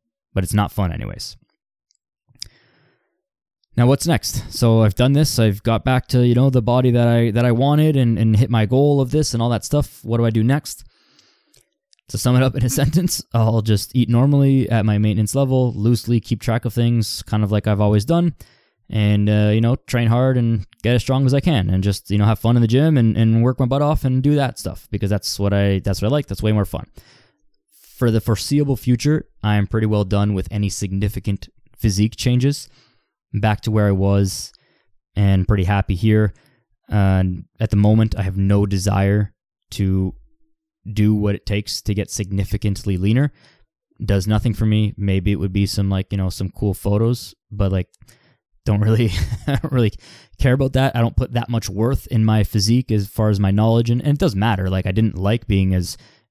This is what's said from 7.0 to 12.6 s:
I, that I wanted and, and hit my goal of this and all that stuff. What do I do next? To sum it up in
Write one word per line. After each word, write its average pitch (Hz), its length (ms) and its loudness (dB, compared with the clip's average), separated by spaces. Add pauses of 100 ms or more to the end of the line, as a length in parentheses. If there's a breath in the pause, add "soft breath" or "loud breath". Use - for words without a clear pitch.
I, 117 240 2
that 117 140 0
I 123 60 2
wanted 147 440 2
and, 120 240 2
and 110 160 2
hit 104 140 2
my 110 160 2
goal 139 340 2
of 127 120 -2
this 147 220 -2
and 117 80 -2
all 120 80 0
that 117 140 -2
stuff. - 400 -4
What 117 140 -2
do 117 80 2
I 113 40 2
do 110 140 0
next? 135 400 -2 (1300 soft breath)
To 113 80 -8
sum 123 180 2
it 127 80 4
up 135 140 0
in 123 80 0